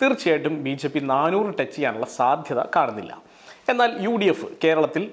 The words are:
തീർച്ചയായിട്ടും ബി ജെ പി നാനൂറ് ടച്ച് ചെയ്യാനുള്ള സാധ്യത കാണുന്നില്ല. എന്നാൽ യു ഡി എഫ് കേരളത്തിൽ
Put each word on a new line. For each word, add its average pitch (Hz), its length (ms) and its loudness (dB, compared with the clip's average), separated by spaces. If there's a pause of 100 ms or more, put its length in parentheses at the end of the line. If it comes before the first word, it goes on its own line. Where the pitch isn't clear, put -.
തീർച്ചയായിട്ടും 156 640 0
ബി 135 100 -2
ജെ 139 140 -6
പി 143 120 -2
നാനൂറ് 165 600 0
ടച്ച് - 160 -6
ചെയ്യാനുള്ള 113 300 -2
സാധ്യത 135 540 0 (160)
കാണുന്നില്ല. 110 460 -2 (460)
എന്നാൽ 240 320 2
യു 226 160 0
ഡി 202 80 0
എഫ് 170 220 2 (180)
കേരളത്തിൽ 160 480 2